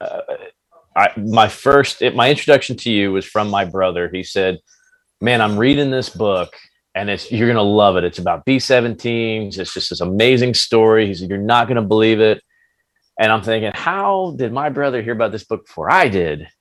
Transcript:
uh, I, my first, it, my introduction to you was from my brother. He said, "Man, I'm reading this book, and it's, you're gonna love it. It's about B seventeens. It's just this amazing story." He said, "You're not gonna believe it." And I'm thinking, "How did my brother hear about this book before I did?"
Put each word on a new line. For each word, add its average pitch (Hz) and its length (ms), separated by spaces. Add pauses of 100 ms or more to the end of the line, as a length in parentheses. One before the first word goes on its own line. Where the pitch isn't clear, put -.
uh, - 180 (760)
I, 101 220
my 107 320
first, 139 540
it, 120 140
my 123 140
introduction 139 480
to - 140
you 101 220
was 95 100
from 104 260
my 101 140
brother. 90 460
He 92 140
said, 92 360 (640)
"Man, 120 180
I'm 104 180
reading 139 340
this 131 180
book, 92 440 (420)
and 101 140
it's, 98 220
you're 117 160
gonna 117 140
love 101 340
it. 87 80
It's 87 160
about 87 240
B 131 140
seventeens. 113 1000
It's 92 160
just - 160
this 87 120
amazing 117 520
story." 110 540
He 98 60
said, 90 160
"You're 98 80
not 113 320
gonna 120 120
believe 110 380
it." 110 240 (720)
And 110 140
I'm 110 100
thinking, 110 320
"How 190 640
did 123 160
my 143 160
brother 135 340
hear 113 120
about 110 180
this 107 140
book - 200
before 80 240
I 170 200
did?" 80 400 (120)